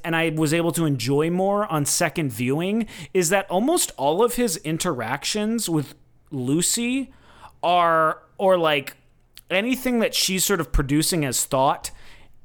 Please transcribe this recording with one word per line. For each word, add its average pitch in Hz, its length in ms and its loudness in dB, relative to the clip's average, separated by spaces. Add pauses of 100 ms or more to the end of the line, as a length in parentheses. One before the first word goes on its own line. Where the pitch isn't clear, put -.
and 165 100 0
I 165 140 2
was 156 240 0
able 170 180 2
to 165 140 0
enjoy 143 440 0
more 196 400 0
on 147 160 0
second 160 460 -2
viewing, 160 560 -2 (260)
is 180 160 2
that 196 220 0
almost 269 460 0
all 156 260 2
of 240 120 0
his 240 220 0
interactions 165 1120 -4
with 156 240 -2 (380)
Lucy 175 800 -2 (500)
are, 165 600 4 (160)
or, 190 200 4
like, 151 380 0 (560)
anything 240 480 0
that 185 160 0
she's 185 300 0
sort 190 160 2
of 143 100 -8
producing 151 540 0
as 127 180 -2
thought 139 480 0 (540)